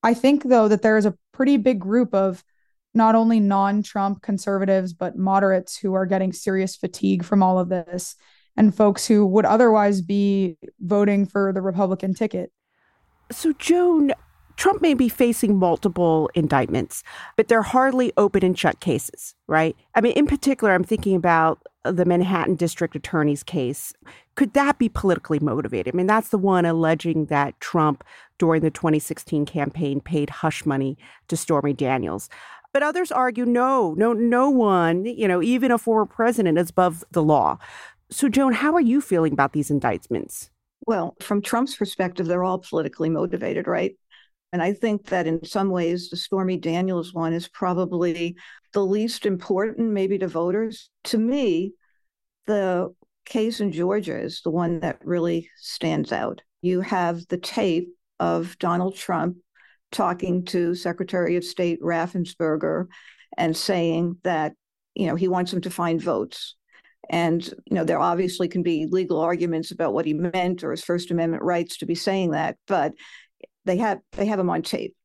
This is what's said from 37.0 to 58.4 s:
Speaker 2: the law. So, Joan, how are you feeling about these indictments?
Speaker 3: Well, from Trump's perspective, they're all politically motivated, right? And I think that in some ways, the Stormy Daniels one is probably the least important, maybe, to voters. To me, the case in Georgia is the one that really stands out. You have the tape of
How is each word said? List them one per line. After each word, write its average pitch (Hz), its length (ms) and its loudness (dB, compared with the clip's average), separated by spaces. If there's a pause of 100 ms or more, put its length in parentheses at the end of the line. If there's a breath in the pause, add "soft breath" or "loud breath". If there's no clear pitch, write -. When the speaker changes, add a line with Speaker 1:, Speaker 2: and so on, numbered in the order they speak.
Speaker 2:
the 165 100 2
law. 139 360 4 (500 loud breath)
So, 277 220 0
Joan, 262 240 4
how 285 180 0
are 349 80 4
you 269 220 4
feeling 160 320 2
about 139 180 2
these 147 180 -2
indictments? 120 800 -4 (380)
Speaker 3:
Well, 175 340 -2
from 202 220 -2
Trump's 247 320 -2
perspective, 185 520 -4
they're 175 180 0
all 185 140 -2
politically 160 520 -4
motivated, - 560 -4
right? 175 300 -4 (600 soft breath)
And 170 60 -2
I 185 100 -2
think 208 360 -4
that 175 180 -2
in 160 180 -4
some 196 240 -2
ways, 175 400 -4
the 175 80 -10
Stormy 185 400 -4
Daniels 175 560 -4
one 165 220 -4
is 170 120 -6
probably 175 880 -4 (360 loud breath)
the 202 100 0
least 214 440 -2
important, 208 640 -4
maybe, 196 260 -2
to 190 120 -4
voters. 185 600 -4 (160)
To 233 140 -2
me, 220 560 0 (720)
the 185 480 -2 (320)
case 220 340 -2
in 202 100 -2
Georgia 180 480 -4
is - 220 -10
the 165 100 -4
one 170 300 -2
that - 240 -8
really 170 540 -4
stands - 520 -6
out. - 300 -6 (220)
You 180 180 -2
have 175 480 -4
the 180 80 -4
tape 175 540 -4 (280)
of 170 400 -4